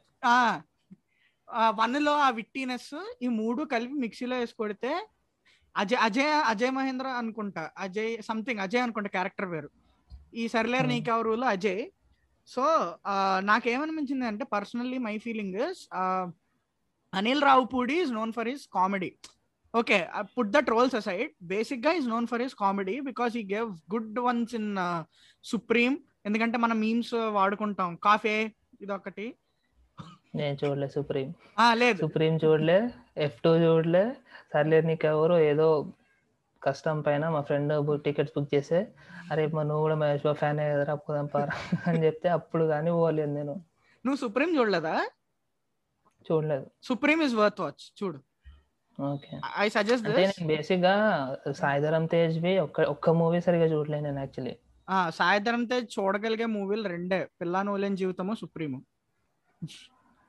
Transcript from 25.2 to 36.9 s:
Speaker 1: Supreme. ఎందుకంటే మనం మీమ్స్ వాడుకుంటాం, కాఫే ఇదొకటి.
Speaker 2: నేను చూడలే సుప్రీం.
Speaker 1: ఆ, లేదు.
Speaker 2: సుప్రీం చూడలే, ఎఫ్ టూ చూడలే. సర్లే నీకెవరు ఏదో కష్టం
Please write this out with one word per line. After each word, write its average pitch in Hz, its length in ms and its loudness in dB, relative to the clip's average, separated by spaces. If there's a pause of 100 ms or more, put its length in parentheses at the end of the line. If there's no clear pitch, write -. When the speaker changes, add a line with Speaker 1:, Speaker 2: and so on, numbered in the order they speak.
Speaker 1:
Supreme. 240 400 2 (300)
ఎందుకంటే 226 320 0
మనం 233 220 2
మీమ్స్ 226 340 0
వాడుకుంటాం, 202 840 0
కాఫే 214 560 2 (300)
ఇదొకటి. 196 540 -10 (1000)
Speaker 2:
నేను 143 300 -2
చూడలే 139 220 -2
సుప్రీం. 143 460 -4 (260)
Speaker 1:
ఆ, 233 140 6
లేదు. 226 280 2
Speaker 2:
సుప్రీం 160 440 2
చూడలే, 160 440 4 (280)
ఎఫ్ 147 240 -2
టూ 165 160 6
చూడలే. 165 560 4 (400)
సర్లే 156 280 4
నీకెవరు 160 520 2
ఏదో 156 600 4 (720)
కష్టం 151 380 -2